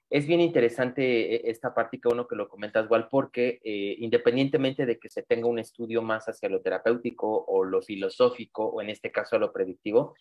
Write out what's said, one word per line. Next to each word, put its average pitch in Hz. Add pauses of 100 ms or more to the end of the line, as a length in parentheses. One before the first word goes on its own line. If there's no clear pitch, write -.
(100)
Es 143
bien 170
interesante, 127
eh, 117
esta 117
parte 117
que 120
uno 120
que 113
lo 104
comentas, 107
Wal, 113
porque, 127
eh, 101
independientemente 131
de 117
que 104
se -
tenga 117
un 120
estudio 113
más 110
hacia 107
lo 95
terapéutico 110
o 95
lo 95
filosófico, 110
o 110
en 104
este -
caso -
a 110
lo 107
predictivo, 98